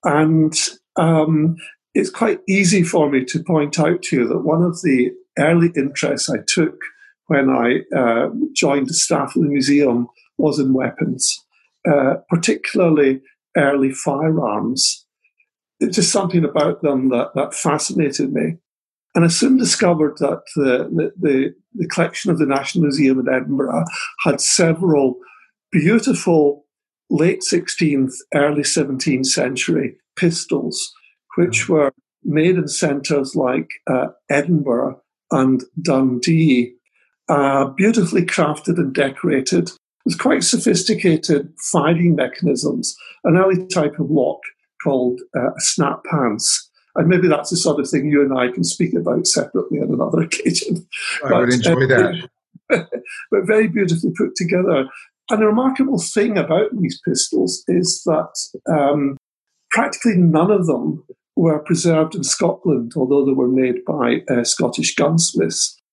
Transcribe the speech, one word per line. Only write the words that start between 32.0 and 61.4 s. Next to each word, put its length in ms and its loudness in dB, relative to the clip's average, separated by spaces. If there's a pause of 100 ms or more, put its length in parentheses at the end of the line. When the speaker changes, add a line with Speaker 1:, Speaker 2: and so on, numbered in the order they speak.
Speaker 1:
made 320 2
in 120 -2
centres 680 -2
like, 320 -2 (240)
uh, 160 0 (220)
Edinburgh 720 0 (300)
and 320 2 (180)
Dundee, 920 2 (540)
uh, 380 2
beautifully 580 2
crafted 540 -2
and 160 -2
decorated 760 -2 (360)
with 140 -4
quite 240 2
sophisticated 1080 0 (200)
firing 440 2
mechanisms, 800 -2 (280)
an 140 4
early 300 2
type 320 -2
of 120 -2
lock 280 0 (440)
called, 380 0 (140)
uh, 160 -2
a 100 -12
snap 420 -2
pants. 680 -2 (260)
And 120 2
maybe 200 4
that's 220 0
the 80 -2
sort 220 0
of 100 -4
thing 160 -2
you 160 2
and 160 0
I 160 0
can 100 -4
speak 300 -2
about 320 -2
separately 540 -2
on 120 -2
another 300 0
<laughs> 20 0
occasion. 600 -4 (380)
Speaker 2:
I 160 2
would 60 2
Speaker 1:
But, 80 2
Speaker 2:
enjoy 320 2
Speaker 1:
uh, 20 -2
Speaker 2:
that. 420 2 (400)
Speaker 1:
<laughs> 320 -2 (300)
but 160 2
very 200 2
beautifully 480 -2
put 200 -2
together. 520 0 (420)
And 120 0
the 60 4
remarkable 520 0
thing 380 -2
about 360 0
these 340 -4
pistols 600 -2
is 380 -2
that, 300 -2 (340)
um, 480 0 (540)
practically 460 0
none 340 4
of 160 2
them 360 -4 (320)
were 240 2